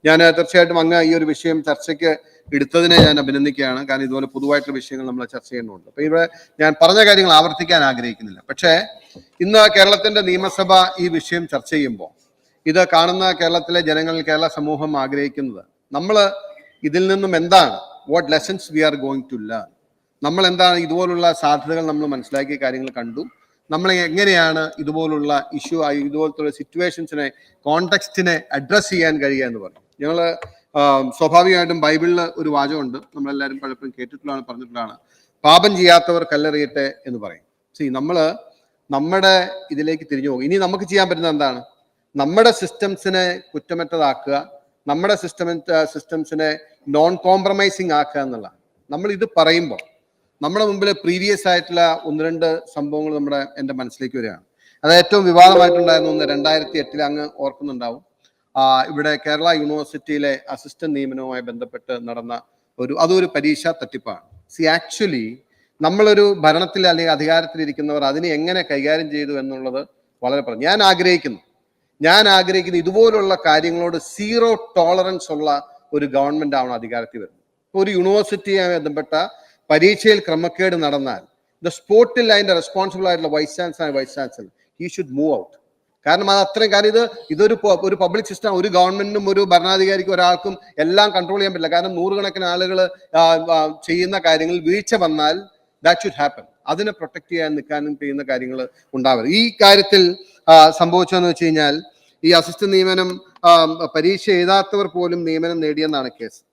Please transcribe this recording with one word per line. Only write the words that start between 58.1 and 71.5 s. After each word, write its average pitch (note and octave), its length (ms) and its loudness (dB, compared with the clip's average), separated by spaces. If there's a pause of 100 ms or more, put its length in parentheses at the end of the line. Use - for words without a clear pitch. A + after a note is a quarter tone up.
ആ, C3 280 2
ഇവിടെ D3 420 -2
കേരള D3+ 240 0
യൂണിവേഴ്സിറ്റിയിലെ D3 880 -4 (100)
അസിസ്റ്റന്റ് C#3+ 460 -8
നിയമനവുമായി C3 440 -8
ബന്ധപ്പെട്ട് A#2+ 680 -12
നടന്ന A#2 340 -12 (360)
ഒരു, B2+ 220 -6
അതൊരു F3+ 340 2
പരീക്ഷാ D3+ 360 -2
തട്ടിപ്പാണ്. A#2 500 -12 (400)
See, D#3+ 160 2
actually B2+ 580 -6 (460)
നമ്മളൊരു G3+ 580 4
ഭരണത്തിൽ F3 500 0
അല്ലെങ്കിൽ E3 240 2
അധികാരത്തിലിരിക്കുന്നവർ D3+ 920 -2
അതിനെ D3+ 240 -2
എങ്ങനെ E3 340 -4
കൈകാര്യം D3+ 480 -4
ചെയ്തു D3 280 -6
എന്നുള്ളത് C3 500 -10 (340)
വളരെ C3+ 180 -2
പ്ര-, A#2+ 160 -8
ഞാൻ F3+ 260 0
ആഗ്രഹിക്കുന്നു, F3+ 560 2 (640)